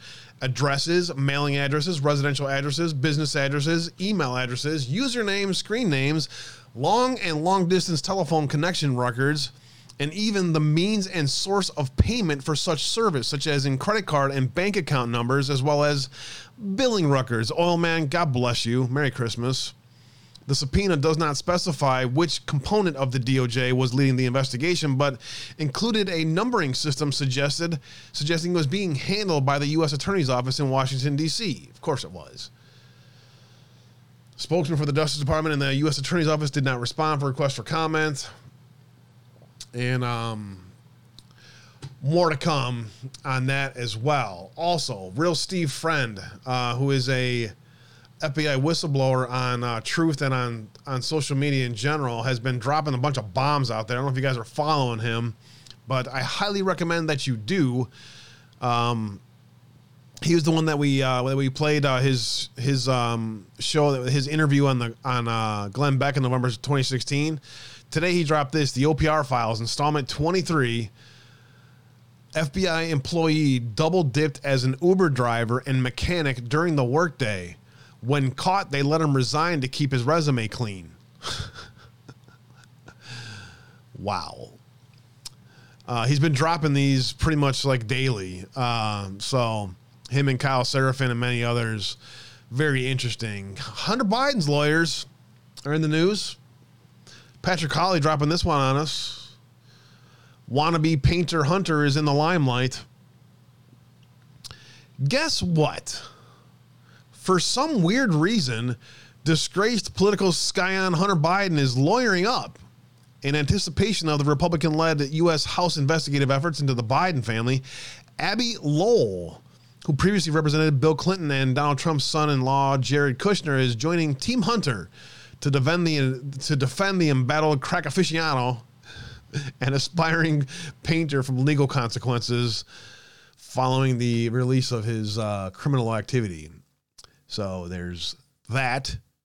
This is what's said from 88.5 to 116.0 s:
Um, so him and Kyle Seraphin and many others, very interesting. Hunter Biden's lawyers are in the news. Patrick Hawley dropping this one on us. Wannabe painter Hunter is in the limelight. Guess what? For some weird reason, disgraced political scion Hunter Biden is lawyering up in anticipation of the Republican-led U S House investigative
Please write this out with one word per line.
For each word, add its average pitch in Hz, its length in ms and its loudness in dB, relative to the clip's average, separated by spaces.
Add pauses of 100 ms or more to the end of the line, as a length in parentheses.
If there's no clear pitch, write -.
Um, 107 640 -2
so 110 540 -2 (340)
him 139 200 2
and 127 120 0
Kyle 135 220 2
Seraphin 131 480 0
and 120 100 -2
many 123 240 0
others, 113 540 -2 (520)
very 131 360 0
interesting. 110 720 -6
Hunter 220 480 -4
Biden's 226 440 0
lawyers 147 560 2 (640)
are 147 80 -2
in 160 80 0
the 156 60 0
news. 170 480 0 (1080)
Patrick 165 300 -2
Hawley 170 280 2
dropping 147 300 2
this 170 140 0
one 160 140 2
on 135 180 4
us. - 600 -6 (1120)
Wannabe 156 520 2
painter 170 420 2
Hunter 160 400 2
is 139 120 2
in 156 100 2
the 143 80 4
limelight. 139 680 2 (2250)
Guess 277 360 0
what? 156 600 -2 (1080)
For 185 260 0
some 262 440 0
weird 208 320 2
reason, 131 640 0 (480)
disgraced 196 720 0
political 196 380 4
scion 190 640 0
Hunter 190 220 2
Biden 175 420 2
is 127 180 2
lawyering 190 500 4
up 220 320 -2 (640)
in 139 120 0
anticipation 175 760 0
of 147 100 2
the 143 60 0
Republican-led 156 760 2
U 156 300 2
S 156 140 2
House 175 320 0
investigative 139 540 2